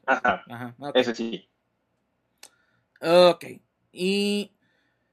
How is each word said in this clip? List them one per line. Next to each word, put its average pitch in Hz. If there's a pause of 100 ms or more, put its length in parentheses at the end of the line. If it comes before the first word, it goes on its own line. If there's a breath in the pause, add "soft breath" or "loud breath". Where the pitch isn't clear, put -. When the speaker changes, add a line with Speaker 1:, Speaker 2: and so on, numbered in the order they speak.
Speaker 1:
Ajá. -
Speaker 2:
Ajá, 120
ok. 139
Speaker 1:
Ese 120
sí. 113 (1500)
Speaker 2:
Ok. 170 (480)
Y, 202 (600)